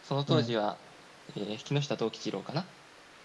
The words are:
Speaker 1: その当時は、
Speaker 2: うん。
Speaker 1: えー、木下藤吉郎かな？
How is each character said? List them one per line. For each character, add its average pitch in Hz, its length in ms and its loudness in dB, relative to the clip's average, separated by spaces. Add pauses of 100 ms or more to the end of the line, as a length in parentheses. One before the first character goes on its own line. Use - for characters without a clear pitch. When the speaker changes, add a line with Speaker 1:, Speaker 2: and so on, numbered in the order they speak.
Speaker 1:
そ - 120 0
の 139 100 2
当 160 160 6
時 117 160 2
は、 104 180 2 (600)
Speaker 2:
う - 20 -4
ん。 104 40 0
Speaker 1:
え - 20 -2 (100)
ー、 - 20 -8
木 143 240 2
下 139 140 0
藤 110 160 0
吉 - 200 -6
郎 98 100 -2
か - 100 -10
な？ 165 140 -2 (600)